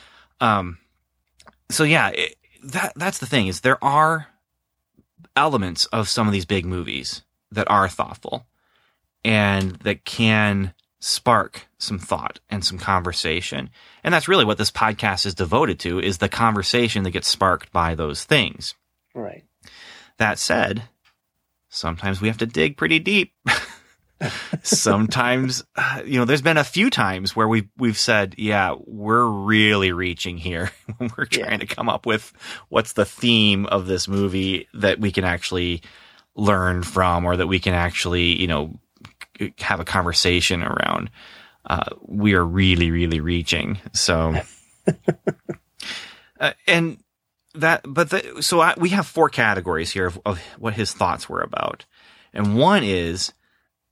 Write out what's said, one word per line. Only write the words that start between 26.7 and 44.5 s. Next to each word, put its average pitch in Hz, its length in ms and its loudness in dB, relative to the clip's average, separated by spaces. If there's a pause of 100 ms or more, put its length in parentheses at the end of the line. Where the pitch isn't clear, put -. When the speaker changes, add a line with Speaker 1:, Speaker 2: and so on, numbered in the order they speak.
Speaker 1:
times 95 440 -2
where 110 120 2
we've, 110 200 2 (100)
we've 117 200 0
said, 104 400 2
"Yeah, 101 380 0 (100)
we're 110 400 2
really 104 680 4
reaching 87 440 -4
here 87 320 -4 (160)
<laughs> 110 120 -14
when 123 200 -6
we're 143 140 -4
Speaker 2:
Yeah. - 160 -2
Speaker 1:
trying 113 140 -2
to 110 40 -10
come 120 240 -6
up - 160 -2
with 107 260 -2 (380)
what's - 240 0
the 107 120 2
theme 107 600 2
of 95 220 -2
this 92 200 -2
movie 95 680 -2
that 101 240 0
we 104 120 0
can 92 120 0
actually 87 580 -2 (540)
learn 92 480 2
from, 87 420 2
or 87 100 2
that 90 120 0
we 92 120 2
can 92 140 0
actually, 87 640 0
you 92 60 0
know, 78 340 -2 (600)
c-, 98 180 -8
have 98 220 -2
a 85 60 -8
conversation 87 760 0
around." 50 480 -2 (560)
Uh, - 200 -2 (160)
we 104 340 2
are 87 100 4
really, 85 460 4
really 82 300 0
reaching. 85 580 -2 (140)
So, 82 420 2 (500)